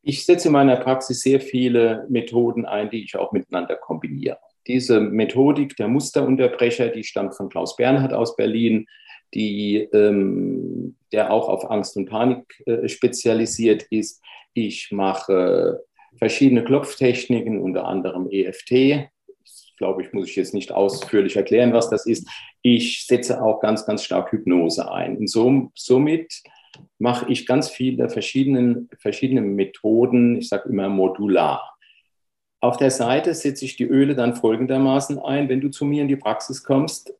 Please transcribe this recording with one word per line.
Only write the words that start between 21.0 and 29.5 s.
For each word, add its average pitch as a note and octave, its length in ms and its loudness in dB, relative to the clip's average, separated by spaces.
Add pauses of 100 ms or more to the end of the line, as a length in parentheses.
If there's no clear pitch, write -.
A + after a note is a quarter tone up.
erklären, A#2 360 4
was A2+ 180 2
das A2 180 -2
ist. A2+ 200 -2 (360)
Ich - 420 2
setze B2 380 0
auch A2 160 2
ganz, G#2+ 260 0
ganz G#2 180 -4
stark - 280 -4
Hypnose F2+ 600 0
ein. F2+ 260 -4
Und G#2 120 -4
so, B2 460 4
somit D3+ 680 0 (560)
mache A#2+ 340 -2
ich - 140 -2
ganz C3+ 240 0
viele B2 400 -2
verschiedene, B2 760 0 (100)
verschiedene B2+ 440 0
Methoden, A#2 920 2